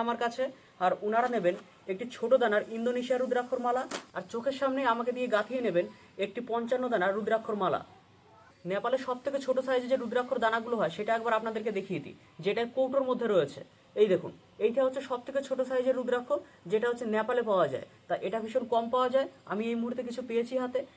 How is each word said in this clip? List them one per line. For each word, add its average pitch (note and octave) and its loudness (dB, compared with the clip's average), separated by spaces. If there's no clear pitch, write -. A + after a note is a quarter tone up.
আমার A#3 0
কাছে, A#3 -2
আর F3+ 4
ওনারা A3+ 2
নেবেন F3+ 2
একটি F#3+ -6
ছোট A#3 -2
দানার G#3 4
ইন্দোনেশিয়া B3 0
রুদ্রাক্ষর B3 0
মালা, B3 2
আর - -4
চোখের B3+ -2
সামনে C4+ 0
আমাকে A#3+ -2
দিয়ে B3 -2
গাঁথিয়ে A#3 0
নেবেন F3+ 2
একটি G3+ -6
পঞ্চান্ন A#3 0
দানার G3 2
রুদ্রাক্ষর A3 0
মালা। D#3 2
নেপালের A#3+ 0
সব B3 -2
থেকে C#4 -2
ছোট B3+ 2
সাইজে B3+ 0
যে C4 6
রুদ্রাক্ষর B3 0
দানাগুলো A3+ 0
হয় D#3 2
সেটা G#3 -2
একবার A3+ 2
আপনাদেরকে A3 -4
দেখিয়ে F#3 -4
দিই, - -14
যেটা G#3 0
কৌটোর C4 2
মধ্যে A#3+ 0
রয়েছে। D3 2
এই G#3+ 8
দেখুন, - 0
এইটা A#3 2
হচ্ছে C4 -2
সব B3 -2
থেকে C4+ -2
ছোট B3+ -2
সাইজের B3+ 2
রুদ্রাক্ষ, B3 0
যেটা A3 2
হচ্ছে A#3+ -4
নেপালে A#3 0
পাওয়া F#3 4
যায়। A#2 -6
তা F3 0
এটা G#3 -2
ভীষণ A#3+ -2
কম A#3 4
পাওয়া B3+ 4
যায়, C4+ 2
আমি G#3 0
এই A#3 0
মুহূর্তে A#3+ -4
কিছু A#3+ -6
পেয়েছি A#3 0
হাতে। B3+ -2